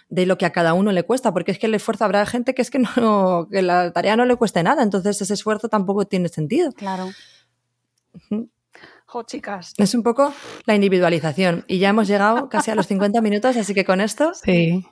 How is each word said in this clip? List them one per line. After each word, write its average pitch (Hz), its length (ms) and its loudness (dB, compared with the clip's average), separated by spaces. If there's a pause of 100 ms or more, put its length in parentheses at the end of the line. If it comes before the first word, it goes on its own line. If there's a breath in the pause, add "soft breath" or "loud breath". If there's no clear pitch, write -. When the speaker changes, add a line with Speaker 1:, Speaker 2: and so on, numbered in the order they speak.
Speaker 1:
de 180 180 0
lo 185 120 2
que 185 80 0
a 160 60 -2
cada 170 220 2
uno 202 180 2
le 175 100 0
cuesta, 226 300 0
porque - 180 -2
es 185 80 -4
que - 80 -2
el 220 80 0
esfuerzo 220 300 -2
habrá 202 220 2
gente 247 280 -2
que 254 80 -2
es - 80 -4
que 269 80 -2
no, 196 720 0
que 190 120 0
la 180 300 2
tarea 190 220 0
no 233 100 2
le 247 120 2
cueste 190 260 0
nada, 254 220 2
entonces 202 360 -2
ese 202 140 -4
esfuerzo 214 340 -4
tampoco 196 360 -2
tiene 180 240 -2
sentido. 233 440 -2
Speaker 2:
Claro. 190 380 -8 (1040 loud breath)
Speaker 1:
Ujú. 220 340 -8 (580 loud breath)
Speaker 2:
Jo, 240 180 -12
chicas. 202 540 -12
Speaker 1:
Es 202 160 2
un 233 100 0
poco 277 280 2 (340 loud breath)
la 220 100 4
individualización 175 880 2
y 190 120 -2
ya 196 100 2
hemos 214 180 2
llegado 208 420 2
casi 208 220 -2
a 214 60 -2
los 202 100 0
cincuenta 208 340 0
minutos, 220 360 0
así 202 180 -2
que 190 100 2
con 190 160 2
esto 294 340 0
Speaker 3:
Sí. 175 580 0